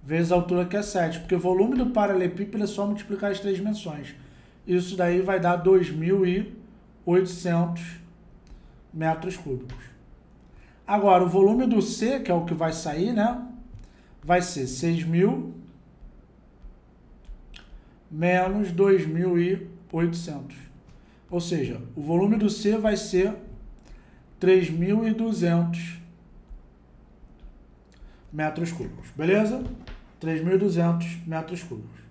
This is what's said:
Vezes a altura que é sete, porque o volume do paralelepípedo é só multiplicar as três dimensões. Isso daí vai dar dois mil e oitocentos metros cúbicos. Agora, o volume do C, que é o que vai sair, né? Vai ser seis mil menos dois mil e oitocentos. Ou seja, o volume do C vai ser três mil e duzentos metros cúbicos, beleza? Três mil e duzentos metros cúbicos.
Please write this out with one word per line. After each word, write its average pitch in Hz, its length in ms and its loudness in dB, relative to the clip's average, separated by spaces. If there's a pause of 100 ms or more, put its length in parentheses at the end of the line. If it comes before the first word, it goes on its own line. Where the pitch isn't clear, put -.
Vezes 165 300 0
a - 20 4
altura 175 300 2
que 180 120 -4
é 208 60 -2
sete, 170 380 -2
porque - 160 -2
o 170 40 0
volume 190 360 2
do 247 140 0
paralelepípedo 202 720 0
é - 20 -2
só 202 180 -4
multiplicar 202 460 -4
as 190 80 -4
três 196 180 -2
dimensões. 175 580 -6 (520)
Isso 180 300 0
daí 175 260 2
vai 190 160 0
dar 175 180 2
dois 175 320 6
mil 175 380 2
e 190 260 -2 (540)
oitocentos 175 920 0 (920)
metros 160 440 -2
cúbicos. 127 480 -10 (1040)
Agora, 196 360 6
o 180 60 2
volume 202 360 6
do 226 160 4
C, 240 400 0
que - 100 -6
é 175 40 4
o 170 100 0
que 170 100 -4
vai 160 180 -2
sair, 165 400 -4
né? 214 340 0 (760)
Vai 175 220 2
ser 139 240 -6
seis 165 380 -2
mil 180 500 2 (2500)
menos 180 640 0
dois 190 340 4
mil 170 320 0
e 180 300 0 (240)
oitocentos. 165 640 -4 (720)
Ou 175 100 -2
seja, 139 420 -4 (120)
o 151 60 -10
volume 180 360 2
do 208 120 2
C 214 300 2
vai 208 180 2
ser 190 380 0 (1040)
três 185 320 6
mil 196 360 2
e 220 60 2
duzentos 170 840 0 (2250)
metros 156 380 -4
cúbicos, - 460 -12
beleza? 208 460 2 (580)
Três 160 240 -4
mil 180 100 2
e 190 40 6
duzentos 170 680 0
metros 160 360 -8
cúbicos. - 380 -14 (100)